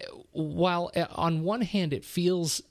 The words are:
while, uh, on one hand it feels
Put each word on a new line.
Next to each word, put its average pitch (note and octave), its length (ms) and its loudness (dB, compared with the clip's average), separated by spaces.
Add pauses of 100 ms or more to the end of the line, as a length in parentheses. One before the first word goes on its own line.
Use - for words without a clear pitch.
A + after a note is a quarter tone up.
(340)
while, E3+ 640 0
uh, E3+ 160 2
on E3 300 2
one G#3 200 0
hand F3 320 2
it - 120 -4
feels F3 640 0